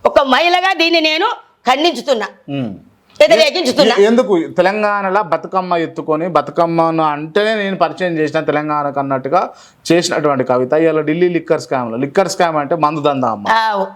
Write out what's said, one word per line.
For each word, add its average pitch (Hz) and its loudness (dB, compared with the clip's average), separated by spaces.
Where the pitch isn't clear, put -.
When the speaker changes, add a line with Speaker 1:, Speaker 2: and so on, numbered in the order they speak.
Speaker 1:
ఒక 302 4
మహిళగా 349 2
దీన్ని 330 2
నేను 311 0
ఖండించుతున్నా, 254 0
Speaker 2:
ఉమ్. 127 -6
Speaker 1:
వ్యతిరేకించుతున్నా. 294 4
Speaker 2:
ఎ-, 202 6
ఎందుకు 214 2
తెలంగాణలో 202 0
బతుకమ్మ 180 -4
ఎత్తుకొని, 160 -4
బతుకమ్మను 165 0
అంటేనే 156 -2
నేను 196 -4
పరిచయం 165 -2
చేసిన 156 0
తెలంగాణకు 147 -2
అన్నట్టుగా 139 -2
చేసినటువంటి 151 0
కవిత 127 0
ఇవాళ 156 2
ఢిల్లీ 165 0
లిక్కర్ 160 -2
స్కామ్లో, 123 -4
లిక్కర్ 143 0
స్కామ్ 165 -2
అంటే 147 -2
మందు 156 0
దందా 139 0
అమ్మ, 104 -4
Speaker 1:
ఆవు. 214 0